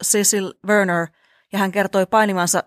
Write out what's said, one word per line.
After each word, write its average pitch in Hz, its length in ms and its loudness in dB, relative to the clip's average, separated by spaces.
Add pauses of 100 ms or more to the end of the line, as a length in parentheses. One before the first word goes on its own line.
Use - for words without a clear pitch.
Cecil 196 500 -2 (140)
Werner, 180 400 0 (440)
ja 196 80 -4
hän 190 120 -2
kertoi 190 340 0
painivansa 190 600 0